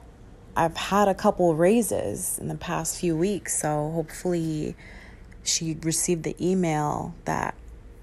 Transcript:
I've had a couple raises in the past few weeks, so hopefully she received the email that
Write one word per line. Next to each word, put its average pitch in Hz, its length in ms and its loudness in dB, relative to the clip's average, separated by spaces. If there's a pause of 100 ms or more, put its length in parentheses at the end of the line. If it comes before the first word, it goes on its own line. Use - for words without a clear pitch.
(560)
I've 160 200 2
had 202 320 4
a 190 60 4
couple 180 420 4
raises 180 800 2
in - 80 -8
the 156 80 -4
past 165 460 -4
few 170 160 2
weeks, 185 440 0
so 151 320 0
hopefully 160 840 -2 (680)
she 160 400 -2
received 160 400 0
the 151 180 -4
email 165 840 2
that - 320 -2 (460)